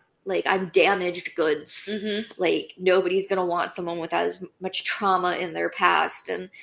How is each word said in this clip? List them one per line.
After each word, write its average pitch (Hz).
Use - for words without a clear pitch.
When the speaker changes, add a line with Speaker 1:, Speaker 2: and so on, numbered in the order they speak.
Speaker 1:
Like, 190
I'm 185
damaged 180
goods. 151
Speaker 2:
Mm-hmm. 214
Speaker 1:
Like, 165
nobody's 185
gonna 185
want 175
someone 175
with 165
as 175
much 185
trauma 185
in 170
their 170
past 175
and 185